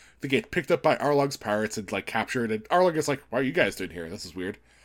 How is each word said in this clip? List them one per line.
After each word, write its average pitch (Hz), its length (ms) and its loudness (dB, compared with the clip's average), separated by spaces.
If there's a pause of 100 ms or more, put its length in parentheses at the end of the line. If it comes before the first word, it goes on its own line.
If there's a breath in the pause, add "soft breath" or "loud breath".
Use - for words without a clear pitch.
(200 soft breath)
they 139 80 -8
get 127 220 0
picked 175 220 0
up 165 100 2
by 151 140 4
Arlong's 143 400 2
pirates 107 420 -2
and, 98 140 -8
like, 98 140 -4
captured, 113 440 -2
and 214 200 -4
Arlong 175 260 4
is 151 100 0
like, 139 240 -2
"Why 120 80 0
are 139 40 2
you 131 100 0
guys 113 240 2
doing 90 140 -6
here? 85 180 -10
This 85 160 -12
is 85 100 -14
weird." 92 240 -6 (260 soft breath)